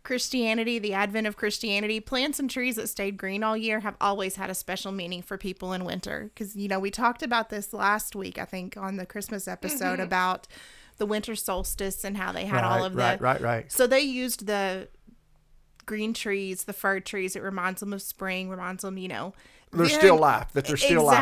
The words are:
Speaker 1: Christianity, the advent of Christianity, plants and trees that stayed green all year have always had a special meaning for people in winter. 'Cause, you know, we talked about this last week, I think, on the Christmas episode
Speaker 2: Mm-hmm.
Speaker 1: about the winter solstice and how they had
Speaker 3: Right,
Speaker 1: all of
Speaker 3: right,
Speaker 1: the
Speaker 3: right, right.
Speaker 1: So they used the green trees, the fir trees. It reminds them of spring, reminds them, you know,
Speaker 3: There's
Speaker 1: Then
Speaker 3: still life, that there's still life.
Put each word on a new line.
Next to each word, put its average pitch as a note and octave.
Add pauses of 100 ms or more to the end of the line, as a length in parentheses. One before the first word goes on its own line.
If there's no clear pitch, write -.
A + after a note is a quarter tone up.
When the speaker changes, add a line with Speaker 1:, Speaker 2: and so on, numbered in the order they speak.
Speaker 1:
Christianity, A#3
the G3+
advent G#3
of G#3
Christianity, G#3+
plants C4
and C4+
trees B3
that G#3+
stayed G3
green G3
all A3
year A3
have G3+
always G3
had F#3+
a F#3
special F#3+
meaning F3+
for F#3+
people F#3
in F3+
winter. F3+
'Cause, G#3
you G3+
know, F#3+
we G3
talked A#3+
about A#3
this G3+
last G#3
week, F#3+
I F#3+
think, F#3
on F#3+
the F#3
Christmas G3+
episode F#3
Speaker 2:
Mm-hmm. F#3
Speaker 1:
about F#3 (500)
the G#3+
winter G#3+
solstice F#3+
and G3+
how F#3
they F3+
had G3
Speaker 3:
Right, - (140)
Speaker 1:
all -
of F#3
Speaker 3:
right, A#2+
Speaker 1:
the A#2+
Speaker 3:
right, B2+
right. A#2
Speaker 1:
So B3+
they C4
used B3+
the G3 (1000)
green G#3+
trees, G3
the G3+
fir G3
trees. F#3+
It -
reminds F#3+
them G3+
of F#3+
spring, F#3
reminds F#3
them, F#3+
you F#3
know, D3+ (380)
Speaker 3:
There's E3+
Speaker 1:
Then G3+
Speaker 3:
still F#3+
life, C#3
that C3+
there's C#3
still E3
life. C#3